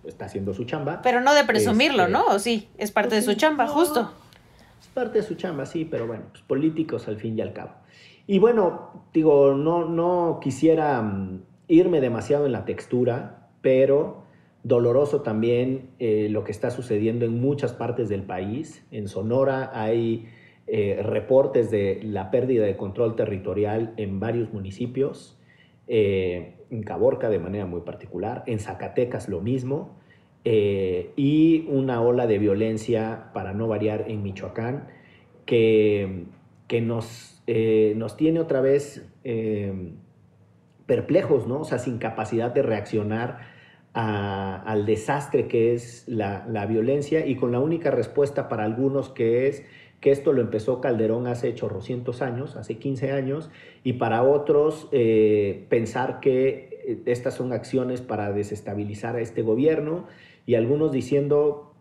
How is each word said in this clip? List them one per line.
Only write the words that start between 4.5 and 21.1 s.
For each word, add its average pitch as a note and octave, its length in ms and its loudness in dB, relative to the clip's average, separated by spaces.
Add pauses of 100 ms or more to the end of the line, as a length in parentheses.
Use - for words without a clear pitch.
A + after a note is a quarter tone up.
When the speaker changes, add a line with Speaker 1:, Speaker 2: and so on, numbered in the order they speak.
Speaker 1:
es - 80 -20
parte A3+ 320 -2
de G3+ 60 -2
su F3 100 -6
chamba, D#3 300 -6
sí, D#3+ 180 -6
pero A#2 240 -6
bueno, A2+ 240 -8
pues - 100 -20
políticos C#3+ 680 -2
al G#2 80 -4
fin A2 200 -4
y A2 40 -2
al - 100 -4
cabo. F2 200 -14 (540)
Y G3 140 4
bueno, G#3+ 640 4 (100)
digo, C#3+ 420 8
no, E3 340 0
no E3+ 520 0
quisiera, D3+ 600 2
mm, G2 400 -4 (260)
irme F3 320 6
demasiado B2+ 460 0
en C3 80 0
la G2 100 -4
textura, - 880 -4 (120)
pero C3+ 640 2 (400)
doloroso A#2+ 580 2
también, A#2+ 680 -2 (100)
eh, G#2+ 320 0
lo G#2+ 140 -2
que G#2+ 80 -8
está A#2 180 -4
sucediendo A#2 540 -2
en A#2 160 -2
muchas C#3+ 320 -2
partes A#2 340 -4
del G2 160 -4
país. G2 680 -8
En G2+ 180 -8
Sonora C3 640 0
hay, A2+ 560 -2 (380)
eh, G2+ 360 -2
reportes A2+ 680 2